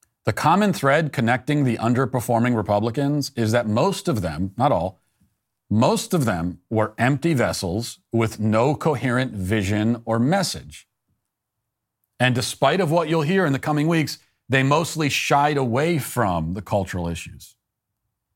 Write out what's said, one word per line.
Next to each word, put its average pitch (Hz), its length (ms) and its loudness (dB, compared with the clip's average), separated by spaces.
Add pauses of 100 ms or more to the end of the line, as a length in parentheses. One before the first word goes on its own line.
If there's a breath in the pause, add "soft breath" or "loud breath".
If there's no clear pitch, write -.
(240)
The 107 100 -2
common 185 400 4
thread 147 380 2
connecting 127 520 0
the 120 140 0
underperforming 120 760 0
Republicans 117 800 0
is 110 180 0
that 120 140 2
most 147 420 0
of 123 120 -2
them, 87 380 -4
not 135 120 2
all, 92 300 -2 (720)
most 131 420 2
of 165 140 2
them 87 420 -4
were 110 300 -2
empty 135 340 0
vessels 107 680 -2 (120)
with 113 260 0
no 110 360 2
coherent 127 580 -2
vision 107 720 0
or 113 140 0
message. 135 680 -2 (1300)
And 123 160 2
despite 139 460 0
of 165 100 0
what 165 180 2
you'll 160 140 0
hear 185 240 2
in 139 80 0
the 131 40 -2
coming 151 300 0
weeks, 165 300 -2 (280 soft breath)
they 131 160 2
mostly 151 460 0
shied 147 480 2
away 139 420 0
from 90 540 -2
the 101 80 -6
cultural 92 480 -2
issues. - 480 -12 (800)